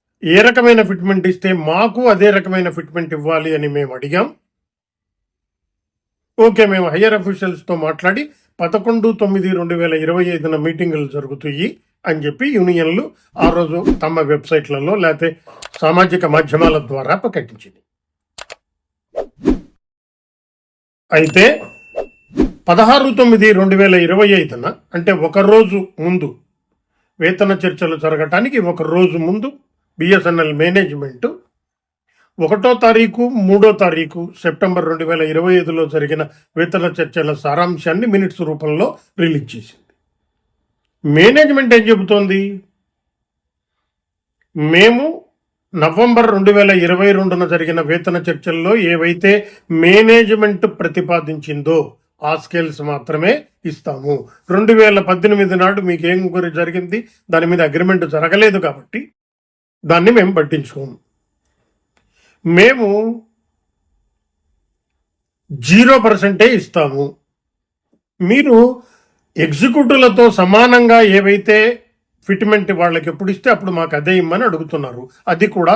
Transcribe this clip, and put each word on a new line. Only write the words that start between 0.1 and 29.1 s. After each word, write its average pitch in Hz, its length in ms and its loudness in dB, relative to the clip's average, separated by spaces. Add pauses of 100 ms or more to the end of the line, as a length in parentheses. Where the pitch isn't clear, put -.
ఏ 170 180 2
రకమైన 240 420 4
ఫిట్‌మెంట్ 185 440 -2
ఇస్తే 185 240 -2 (120)
మాకు 202 460 -2
అదే 202 220 4
రకమైన 185 400 -2
ఫిట్‌మెంట్ 165 420 -10
ఇవ్వాలి 156 400 -4
అని 147 160 -4
మేము 143 240 -6
అడిగాం. 143 340 -4 (2000)
ఓకే, 226 280 4
మేము 185 240 0
హయ్యర్ 208 260 0
అఫీషియల్స్‌తో 185 640 -6
మాట్లాడి 170 440 -4 (380)
పదకొండు 208 540 -2
తొమ్మిది 196 380 -2
రెండు 170 240 -4
వేల 165 200 -4
ఇరవై 165 300 -2
ఐదున 160 320 -4
మీటింగులు 160 500 -4
జరుగుతాయి 143 600 -8 (380)
అని 160 160 -4
చెప్పి 147 260 -6
యూనియన్లు 180 560 0 (340)
ఆ 165 120 0
రోజు 165 280 -2 (180)
తమ 160 260 -4
వెబ్‌సైట్లలో 147 760 -4
లేతే 165 320 -2 (480)
సామాజిక 180 500 0
మాధ్యమాల 156 580 0
ద్వారా 135 320 -6
ప్రకటించింది. 170 640 -10 (3250)
అయితే 160 340 2 (1200)
పదహారు 233 500 4
తొమ్మిది 226 360 4
రెండు 196 240 2
వేల 196 240 4
ఇరవై 190 340 2
ఐదున, 143 320 -2 (260)
అంటే 175 200 -2 (100)
ఒక 165 220 -2
రోజు 202 340 4 (220)
ముందు, 170 280 -2 (920)
వేతన 185 400 0
చర్చలు 165 380 -4
జరగటానికి 160 680 -2
ఒక 175 180 -4
రోజు 170 360 -2